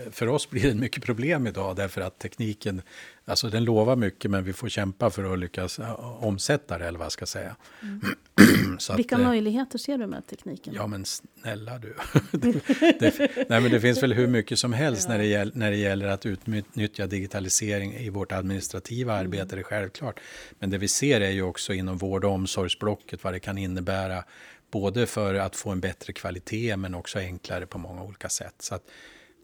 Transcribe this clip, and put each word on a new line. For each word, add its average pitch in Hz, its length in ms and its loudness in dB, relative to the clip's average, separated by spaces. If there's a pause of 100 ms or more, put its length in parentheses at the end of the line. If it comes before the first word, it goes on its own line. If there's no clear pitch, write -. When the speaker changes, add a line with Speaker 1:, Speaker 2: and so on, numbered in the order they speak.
(100)
Speaker 1:
för 113 180 -2
oss 139 220 2
blir 123 120 0
det 135 120 6
mycket 117 300 -2
problem 127 420 0
idag 98 300 -2
därför 98 240 -2
att 92 180 -6
tekniken, 104 640 -4 (420)
alltså, - 240 -2
den 110 160 2
lovar 113 320 6
mycket, 107 340 0
men 95 140 2
vi 95 80 -4
får 110 160 -6
kämpa 101 420 2
för 95 220 -2
att 92 60 0
lyckas, 90 400 -6
eh, 117 460 -8
omsätta 104 540 0
det, 85 80 -4
eller 85 120 -6
vad 80 60 -6
jag 80 80 -6
ska - 140 -8
säga. - 300 -8 (260)
Speaker 2:
Mm. 208 180 -10 (400)
Speaker 1:
<clears throat> 98 380 8
Så - 140 -4
att, - 60 2
Speaker 2:
Vilka 240 200 2
Speaker 1:
eh, 247 60 6
Speaker 2:
möjligheter 240 540 0
ser 277 200 -4
du 226 80 -4
med - 200 -8
tekniken - 480 -12
då? 104 60 -6
Speaker 1:
Ja, 107 60 -2
men 101 180 -4
snälla 110 760 -10
du. 107 160 -14 (200)
<laughs> - 160 4
Det, 190 220 2 (480)
det, - 180 4 (300)
nej, 113 120 6
men 120 100 6
det 120 100 6
finns 120 220 4
väl 131 100 4
hur 120 140 4
mycket 117 320 2
som 120 140 0
helst 117 360 0
Speaker 2:
Ja. 117 40 0
Speaker 1:
när 110 60 2
det 104 80 2
gäll-, 104 280 2
när 110 160 0
det 101 60 2
gäller 101 300 2
att 98 200 -2
utnyttja 104 800 -2
digitalisering 98 880 -2
i 113 160 -8
vårt 98 220 -4
administrativa 95 800 -4
Speaker 2:
Mm. 98 140 0
Speaker 1:
arbete, 95 300 -4
det 95 40 -6
är 90 40 -8
självklart. 104 560 -6 (380)
Men 98 120 -2
det 98 80 0
vi 98 100 0
ser 139 320 4
är 98 100 4
ju 98 120 0
också 92 300 -4
inom 92 260 -2
vård- 95 260 0
och 101 80 6
omsorgsblocket 95 920 -2
vad 95 80 -2
det 92 80 -6
kan 98 180 -6
innebära, 92 680 -2 (460)
både 104 360 2
för 101 280 0
att 95 220 0
få - 140 -6
en 95 100 -2
bättre 92 320 -6
kvalitet 104 640 -4
men 92 180 -6
också - 240 -6
enklare 90 480 -6
på - 120 -10
många 90 240 -10
olika 98 260 -12
sätt. - 300 -8
Så - 160 -10
att 92 80 -8 (600)